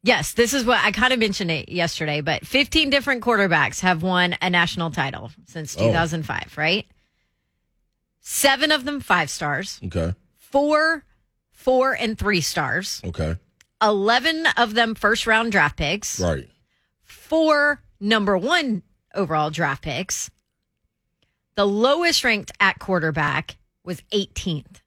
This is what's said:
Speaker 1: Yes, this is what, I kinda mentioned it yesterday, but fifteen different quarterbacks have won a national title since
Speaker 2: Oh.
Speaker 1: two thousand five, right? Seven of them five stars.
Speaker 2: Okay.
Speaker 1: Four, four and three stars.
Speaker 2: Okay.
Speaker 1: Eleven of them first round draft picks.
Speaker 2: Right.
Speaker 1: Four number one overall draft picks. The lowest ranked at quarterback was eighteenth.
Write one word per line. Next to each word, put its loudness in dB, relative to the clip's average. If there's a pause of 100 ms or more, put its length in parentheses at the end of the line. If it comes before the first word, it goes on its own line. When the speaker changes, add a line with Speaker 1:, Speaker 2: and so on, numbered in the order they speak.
Speaker 1:
Yes, 2
this 4
is 0
what, 2
I 2
kinda 2
mentioned -2
it -6
yesterday, -2
but -4
fifteen 2
different 0
quarterbacks 2
have 2
won 2
a 0
national 0
title -6 (160)
since -14
Speaker 2:
Oh. 2
Speaker 1:
two 4
thousand 0
five, -8
right? 0 (1300)
Seven 0
of 2
them -6
five 0
stars. -6
Speaker 2:
Okay. -4 (220)
Speaker 1:
Four, 0 (480)
four 2
and -4
three 0
stars. -4
Speaker 2:
Okay. -6 (460)
Speaker 1:
Eleven 2 (120)
of 2
them 2
first 0
round 2
draft 2
picks. -4
Speaker 2:
Right. -2 (520)
Speaker 1:
Four 0 (180)
number 2
one 0 (320)
overall 0
draft -4
picks. -6 (1200)
The 2
lowest 2
ranked 0
at 2
quarterback -2 (280)
was -10 (100)
eighteenth. -6